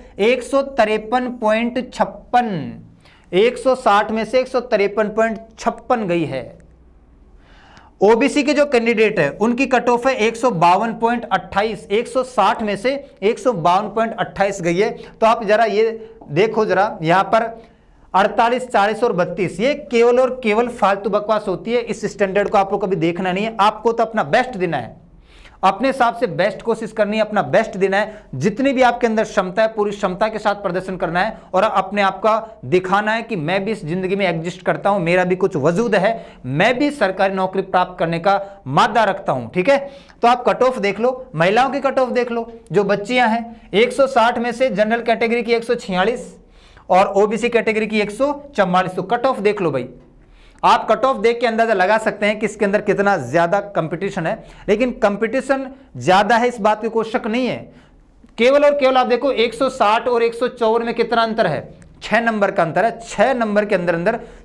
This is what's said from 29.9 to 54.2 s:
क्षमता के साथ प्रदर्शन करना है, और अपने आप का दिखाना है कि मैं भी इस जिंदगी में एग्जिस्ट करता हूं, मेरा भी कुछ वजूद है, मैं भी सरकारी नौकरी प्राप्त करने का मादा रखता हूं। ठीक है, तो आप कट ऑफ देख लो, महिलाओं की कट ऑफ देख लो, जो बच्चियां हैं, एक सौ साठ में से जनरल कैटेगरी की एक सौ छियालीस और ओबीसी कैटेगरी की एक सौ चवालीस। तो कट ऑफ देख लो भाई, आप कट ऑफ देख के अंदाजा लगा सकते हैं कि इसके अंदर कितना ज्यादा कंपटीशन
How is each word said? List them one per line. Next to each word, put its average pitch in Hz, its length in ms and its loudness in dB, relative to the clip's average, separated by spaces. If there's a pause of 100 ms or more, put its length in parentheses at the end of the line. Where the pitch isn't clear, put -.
क्षमता 202 380 -2
के 220 100 -6
साथ 208 180 0
प्रदर्शन 185 400 -6
करना 175 240 -2
है, 220 160 -4 (180)
और 185 80 4
अपने 202 400 0
आप 190 160 0
का 220 480 0
दिखाना 185 460 2
है 226 100 -2
कि 226 160 -8
मैं 180 260 -2
भी 220 80 -4
इस 196 120 -8
जिंदगी 185 320 -2
में 196 100 0
एग्जिस्ट 170 360 -4
करता 170 280 0
हूं, 202 100 0
मेरा 175 240 2
भी 180 120 0
कुछ 185 220 -2
वजूद 175 360 2
है, 196 320 0 (200)
मैं 190 320 2
भी 294 140 2
सरकारी 196 420 0
नौकरी 190 300 -2
प्राप्त 180 340 0
करने 165 200 -2
का 196 220 2 (280)
मादा 214 360 2
रखता 190 280 -2
हूं। 120 160 -4
ठीक 180 200 0
है, 277 100 4 (440)
तो 233 60 4
आप 247 200 2
कट 202 140 0
ऑफ 254 160 2
देख 196 220 -2
लो, 254 360 -4
महिलाओं 214 340 2
की 269 100 -4
कट 269 180 -2
ऑफ 254 120 2
देख 240 220 -2
लो, 233 180 -6 (220)
जो 202 140 2
बच्चियां 214 440 0
हैं, - 420 -6
एक 240 200 2
सौ 269 160 2
साठ 240 300 2
में 240 140 -2
से 254 180 0
जनरल 214 320 0
कैटेगरी 233 400 0
की 226 100 -2
एक 233 120 2
सौ 240 120 -2
छियालीस 196 580 -2 (560)
और 190 160 6 (100)
ओबीसी 214 320 2
कैटेगरी 220 380 0
की 214 140 -2
एक 202 100 -2
सौ 277 240 -2 (220)
चवालीस। 185 360 2
तो 180 120 -4
कट 233 220 -2
ऑफ 262 140 0
देख 202 220 0
लो 165 80 0
भाई, 127 180 -4 (760)
आप 226 260 4
कट 220 160 2
ऑफ 262 120 2
देख 233 240 0
के 247 60 0
अंदाजा 226 280 0
लगा 190 240 4
सकते 208 280 -2
हैं 214 120 0
कि 220 80 -2
इसके 214 180 -4
अंदर 202 160 2
कितना 202 420 2
ज्यादा 170 360 0 (140)
कंपटीशन 170 540 -4